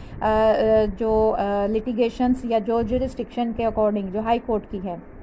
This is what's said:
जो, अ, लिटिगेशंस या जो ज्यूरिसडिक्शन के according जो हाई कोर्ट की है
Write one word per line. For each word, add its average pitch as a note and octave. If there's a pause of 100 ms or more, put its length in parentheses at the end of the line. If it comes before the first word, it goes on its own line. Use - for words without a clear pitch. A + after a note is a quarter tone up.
(880)
जो, A3
अ, G3+
लिटिगेशंस A#3
या A#3
जो A3+
ज्यूरिसडिक्शन A#3+
के A3+
according G#3+
जो F#3+
हाई A#3
कोर्ट A#3
की G#3
है F3+